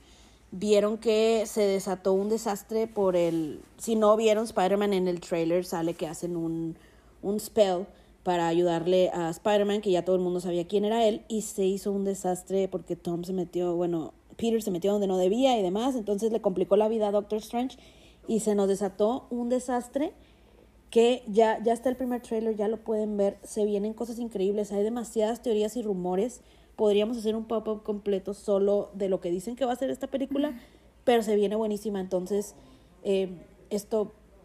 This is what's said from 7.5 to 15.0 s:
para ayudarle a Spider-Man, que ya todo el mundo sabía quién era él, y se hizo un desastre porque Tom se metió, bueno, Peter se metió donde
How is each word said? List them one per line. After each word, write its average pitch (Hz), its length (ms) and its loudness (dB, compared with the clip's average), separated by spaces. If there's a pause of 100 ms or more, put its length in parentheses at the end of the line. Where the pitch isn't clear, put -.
para 175 240 0
ayudarle 175 640 2
a 165 200 -2
Spider-Man, 208 500 0
que 208 100 -2
ya 175 140 2
todo 185 120 2
el 185 60 0
mundo 175 180 -2
sabía 175 260 -2
quién 202 180 0
era 226 220 2
él, 220 220 0
y 214 140 -4
se 202 220 -4
hizo 196 280 -2
un 196 120 -2
desastre 190 640 -2
porque 175 260 -8
Tom 170 300 -4
se 185 80 -6
metió, 175 420 -2
bueno, 170 380 -2 (240)
Peter 226 260 0
se 220 80 -4
metió 185 220 0
donde 202 140 0